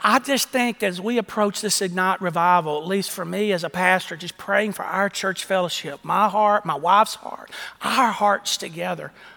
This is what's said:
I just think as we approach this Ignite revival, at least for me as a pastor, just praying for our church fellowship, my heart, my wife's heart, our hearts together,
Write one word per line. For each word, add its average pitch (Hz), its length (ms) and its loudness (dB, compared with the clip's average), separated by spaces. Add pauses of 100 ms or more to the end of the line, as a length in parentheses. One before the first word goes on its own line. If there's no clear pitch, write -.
I 214 160 6
just 269 320 0
think 240 320 0
as 185 180 0
we 233 200 -2
approach 208 420 -2
this - 220 0
Ignite 185 360 0
revival, 170 600 2
at 160 60 -8
least 190 240 0
for - 140 -6
me 196 260 -2
as 170 120 0
a 165 60 -4
pastor, 180 460 2
just 170 220 -12
praying 202 340 0
for 185 120 -6
our 190 240 0
church - 380 -4
fellowship, 175 560 -2
my 190 260 2
heart, 208 380 2
my 165 80 0
wife's 185 400 4
heart, - 380 -12 (320)
our 226 280 2
hearts 202 460 0
together, 165 540 -8 (260)